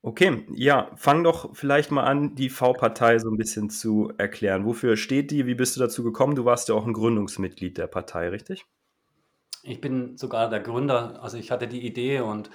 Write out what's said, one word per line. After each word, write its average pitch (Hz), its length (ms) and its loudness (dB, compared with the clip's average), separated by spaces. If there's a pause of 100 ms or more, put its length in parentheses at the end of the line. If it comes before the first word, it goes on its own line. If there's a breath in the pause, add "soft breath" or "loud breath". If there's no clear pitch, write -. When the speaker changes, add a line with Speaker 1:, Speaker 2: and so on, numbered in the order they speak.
Speaker 1:
Okay, 123 540 0
ja, 135 400 2
fang 151 280 4
doch 165 320 2
vielleicht 143 360 2
mal 139 140 2
an, 143 320 0
die 131 120 -2
V-Partei 123 680 4
so 113 100 -2
ein 110 80 -2
bisschen 107 320 -4
zu 107 480 0
erklären. 101 480 -2
Wofür 117 320 2
steht 135 340 0
die? 143 140 0
Wie 123 120 -2
bist 123 200 0
du 127 40 -4
dazu 120 220 -2
gekommen? 131 340 2
Du 120 100 0
warst 120 240 2
ja 110 40 4
auch 107 120 0
ein 117 80 -2
Gründungsmitglied 101 840 -2
der 85 120 -6
Partei, 87 420 -6
richtig? 113 340 -10 (1000)
Speaker 2:
Ich 123 160 -10
bin 131 360 -4
sogar 113 320 -2
der 107 120 -2
Gründer. 120 600 -2
Also 117 160 -10
ich 110 140 -10
hatte 123 160 -2
die 120 180 -10
Idee 123 360 -2
und, 107 340 -4